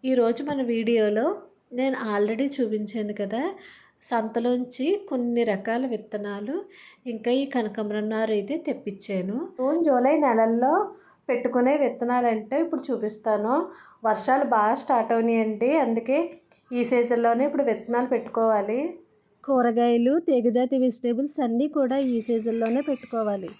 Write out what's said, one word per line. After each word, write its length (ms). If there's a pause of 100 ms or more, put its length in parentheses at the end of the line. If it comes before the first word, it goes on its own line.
ఈరోజు 400
మన 120 (100)
వీడియోలో 520 (540)
నేను 180 (160)
already 340 (100)
చూపించాను 680
కదా, 180 (720)
సంతలోంచి 760 (240)
కొన్ని 420
రకాల 320 (100)
విత్తనాలు, 640 (580)
ఇంకా 180 (100)
ఈ 20 (120)
కనకాంబరం 580
నారు 240
అయితే 180 (120)
తెప్పించాను. 720 (220)
జూన్, 280
జూలై 260 (120)
నెలల్లో 480 (560)
పెట్టుకునే 440 (100)
విత్తనాలంటే 840
ఇప్పుడు 240
చూపిస్తాను. 680 (540)
వర్షాలు 360 (100)
బాగా 280
స్టార్ట్ 320
అవునాయండి, 560 (140)
అందుకే 340 (580)
ఈ 140
సీజన్‌లోనే 580
ఇప్పుడు 220
విత్తనాలు 440
పెట్టుకోవాలి. 640 (680)
కూరగాయలు, 680 (160)
తీగజాతి 560
వెజిటేబుల్స్ 640
అన్నీ 220 (100)
కూడా 200 (120)
ఈ 160
సీజన్‌లోనే 640
పెట్టుకోవాలి. 680